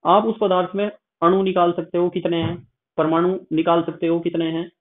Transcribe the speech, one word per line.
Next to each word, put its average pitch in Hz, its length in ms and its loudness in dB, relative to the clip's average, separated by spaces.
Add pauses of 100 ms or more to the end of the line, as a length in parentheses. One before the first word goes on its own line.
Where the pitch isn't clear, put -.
आप 196 200 4
उस 220 160 -2
पदार्थ 185 340 0
में 202 100 -2 (360)
अणु 185 220 4
निकाल 180 300 2
सकते 175 240 -6
हो 175 120 0
कितने 175 280 -2
हैं, 165 180 -4 (420)
परमाणु 165 400 2 (140)
निकाल 170 320 2
सकते 165 240 -6
हो 170 120 0
कितने 165 280 -4
हैं? 165 200 -6 (140)